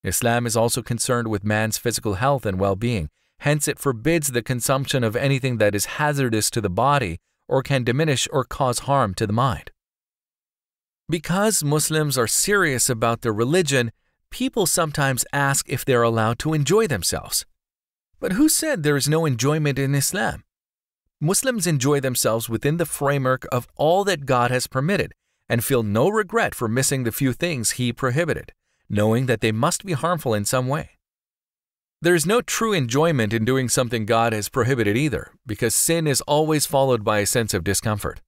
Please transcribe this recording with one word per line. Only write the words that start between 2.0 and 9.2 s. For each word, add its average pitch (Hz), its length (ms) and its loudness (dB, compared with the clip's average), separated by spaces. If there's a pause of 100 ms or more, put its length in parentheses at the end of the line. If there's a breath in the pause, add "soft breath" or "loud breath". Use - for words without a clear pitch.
health 135 280 0
and 95 160 -2
well-being, 98 480 0 (300)
hence 147 300 0
it 139 100 -4
forbids 143 540 0
the 120 100 -2
consumption 131 600 -2
of 107 140 0
anything 135 400 0
that 104 180 2
is 101 120 -2 (100)
hazardous 135 540 0
to 117 100 -2
the 104 80 -2
body 113 520 0 (280)
or 131 140 2
can 131 220 -2
diminish 131 460 0
or 131 140 0
cause 127 360 -2
harm 131 340 0
to 110 120 -2